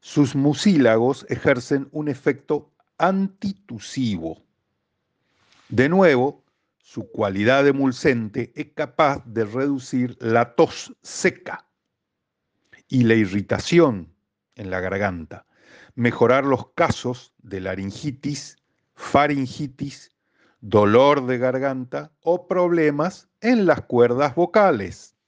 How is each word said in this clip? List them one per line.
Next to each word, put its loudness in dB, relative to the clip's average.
Sus -2
mucílagos 2
ejercen -2
un -8
efecto -6
antitusivo. -4
De 2
nuevo, 2
su -14
cualidad 2
emulsente -2
es -12
capaz -2
de -4
reducir -4
la 0
tos 0
seca -6
y 2
la 4
irritación 0
en -12
la -4
garganta, -6
mejorar 2
los -2
casos -4
de -12
laringitis, -10
faringitis, -4
dolor 4
de -2
garganta -6
o -2
problemas -2
en 2
las 2
cuerdas 2
vocales. 0